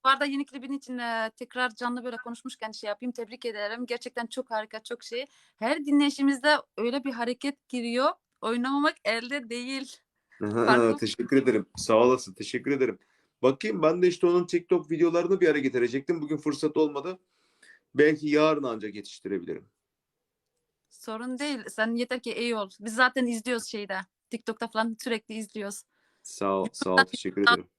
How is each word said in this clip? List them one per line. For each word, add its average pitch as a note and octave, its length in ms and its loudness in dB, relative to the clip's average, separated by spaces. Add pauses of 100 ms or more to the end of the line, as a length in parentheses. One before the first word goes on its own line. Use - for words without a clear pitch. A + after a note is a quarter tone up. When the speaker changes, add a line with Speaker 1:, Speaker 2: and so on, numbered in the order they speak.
Speaker 1:
bu C4 60 4
arada C4+ 160 4
yeni C#4 200 -2
klibin C4+ 280 -10
için, B3+ 240 -8
eee, A3+ 400 -2
tekrar B3 380 -4
canlı B3 280 -4
böyle A#3 140 -8
konuşmuşken A#3 540 -12
şey G#3+ 160 -10
yapayım, A#3+ 240 -6
tebrik A3+ 340 -12
ederim. A3 400 -6
Gerçekten A#3+ 420 -6
çok B3+ 240 -8
harika, A3 320 -6
çok - 200 -12
şey. B3 220 -8 (340)
Her C#4 260 -2
dinleyişimizde C#4+ 720 4 (200)
öyle A#3+ 260 -2
bir C4+ 80 -4
hareket B3 580 -6
giriyor. B3 400 0 (320)
Oynamamak C4+ 540 0 (100)
elde A#3 440 -4
değil. C4 480 -8 (420)
Speaker 2:
<laughs> - 0 -
Speaker 1:
Farklı A2+ 580 4
Speaker 2:
Teşekkür B2 400 0
ederim. A2 280 4 (100)
Sağ - 200 2
olasın, B2 380 6
teşekkür A#2 380 -6
ederim. C3 280 0 (420)
Bakayım, F#3 400 2
ben E3 200 4
de F3+ 60 6
işte F3 200 2
onun F3 200 4
TikTok E3+ 440 0
videolarını E3+ 500 2
bir E3 80 6
ara D3 80 4
getirecektim. C3 640 0
Bugün D3 160 -4
fırsat D3+ 400 -2
olmadı. D#3 420 0 (760)
Belki D3 340 4
yarın D3+ 340 4
ancak A2 320 -4
yetiştirebilirim. F#2 680 -8 (1200)
Speaker 1:
Sorun A#3+ 500 -10
değil. C#4+ 200 -4 (100)
Sen A3+ 260 -2
yeter B3 260 -2
ki A3+ 140 -8
iyi A#3 200 -2
ol. G3+ 140 -6 (100)
Biz A3 160 -8
zaten B3+ 300 2
izliyoruz A#3 400 -2
şeyde. G3 320 -8 (320)
TikTok'ta A3+ 380 -6
falan A3+ 320 -2
sürekli A3 360 -6
izliyoruz. G3+ 480 -10 (400)
Speaker 2:
Sağ G2 340 -2
ol, F#2 160 0
sağ - 160 -4
ol. F#2 80 4
Speaker 1:
YouTube'da F2 140 2
Speaker 2:
Teşekkür - 300 -4
ederim. A#3 260 4 (120)